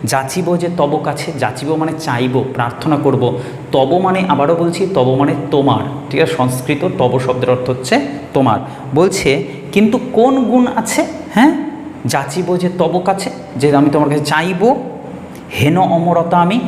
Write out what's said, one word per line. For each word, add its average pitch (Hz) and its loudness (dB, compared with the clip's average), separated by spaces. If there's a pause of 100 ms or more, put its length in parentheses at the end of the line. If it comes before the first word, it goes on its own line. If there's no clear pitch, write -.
"যাচিব 160 0
যে 170 -2
তব 143 2
কাছে", 151 -4
যাচিব 135 -2
মানে 160 -2
চাইব, 127 0 (100)
প্রার্থনা 127 -2
করব। 127 2 (340)
তব 143 2
মানে, 185 2
আবারও 147 2
বলছি, 170 0
তব 131 4
মানে 143 2 (160)
তোমার, 135 2 (300)
ঠিক 139 -2
আছে? 160 2
সংস্কৃত 143 -2 (100)
তব 127 2
শব্দের 123 0
অর্থ 127 0
হচ্ছে 220 0 (340)
তোমার। 123 4 (360)
বলছে, 143 2 (280)
"কিন্তু 214 4 (140)
কোন 262 4
গুণ 247 4 (100)
আছে, 262 -2 (300)
হ্যাঁ, 269 6 (500)
যাচিব 175 -2
যে 175 0 (100)
তব 175 2
কাছে, 190 -2 (260)
যে 143 4
আমি 147 6
তোমার 147 2
কাছে 143 0
চাইব, 180 2 (880)
হেন 156 4
অমরতা 170 2
আমি" 185 4